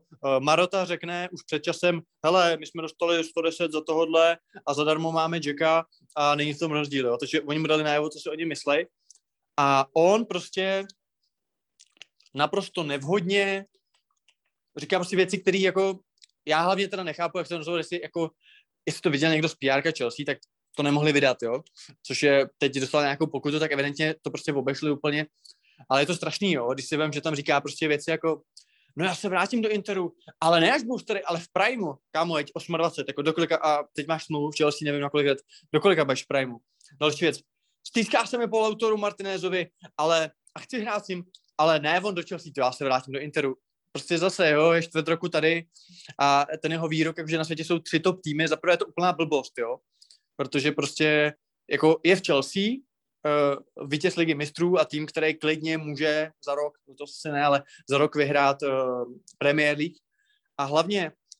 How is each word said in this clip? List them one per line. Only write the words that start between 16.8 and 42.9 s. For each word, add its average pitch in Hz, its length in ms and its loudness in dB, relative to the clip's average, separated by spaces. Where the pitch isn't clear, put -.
teda 190 160 -6
nechápu, 170 340 -4
jak 170 100 -6
ten 170 100 -6
rozhovor, 165 220 -4
jestli 170 240 -6
jako, 160 280 -4
jestli - 160 -6
to 180 80 2
viděl 147 220 2
někdo 156 180 2
z - 60 -12
P 135 140 0
R 139 120 2
ka 160 160 0
Chelsea, 131 280 -4
tak 139 120 -4
to 147 60 -2
nemohli 147 280 2
vydat, 139 320 4
jo. 120 180 -4
Což - 200 -4
je, 139 340 4
teď 131 220 0
dostal 147 220 0
nějakou 143 260 0
pokutu, 147 320 -4
tak 156 120 0
evidentně 143 500 -2
to 147 100 -6
prostě - 220 -6
obešli 139 380 -2
úplně. 147 360 -2
Ale 135 120 4
je 151 40 4
to 170 100 -2
strašný, 170 360 -2
jo, 127 220 0
když 131 140 -8
si 156 100 -2
vem, 151 160 0
že 143 80 -6
tam 160 140 -2
říká 147 260 0
prostě 147 260 -6
věci 147 240 -2
jako, 160 300 -2
no 160 100 -4
já 180 100 -2
se 202 140 -6
vrátím 190 320 0
do 214 80 0
Interu, 196 420 -4
ale 165 180 6
ne 170 120 6
až 277 120 0
budu 226 160 -4
starý, 196 240 -4
ale 165 160 -2
v - 140 -14
primu, 202 400 0
kámo, 165 260 0
jeď 151 160 -4
osmadvacet, 165 540 -2
jako 135 140 -6
do 156 120 2
kolika, 165 240 0
a 147 260 2
teď 143 240 -10
máš 160 180 -4
smlouvu 151 260 -4
v 151 60 -8
Chelsea, 147 280 0
nevím 143 160 -2
na 143 80 -4
kolik 143 180 2
let, 139 100 2
do 156 80 4
kolika 165 240 4
budeš 131 180 -2
v - 40 -16
primu. 127 300 -2
Další 156 240 2
věc, 151 140 2
stýská 226 380 2
se 240 120 -6
mi 233 100 -2
Paul 220 180 2
Autoru 220 320 0
Martinézovi, 190 720 -4
ale, 160 340 2
a - 40 -12
chci 247 220 -8
hrát 208 240 -4
s - 20 -20
ním, 180 160 -8
ale 156 220 4
ne 160 220 0
on 202 140 -4
do 165 120 -4
Chelsea, 156 280 -12
to 143 60 -2
já 127 100 2
se 147 120 -8
vrátím 131 300 -2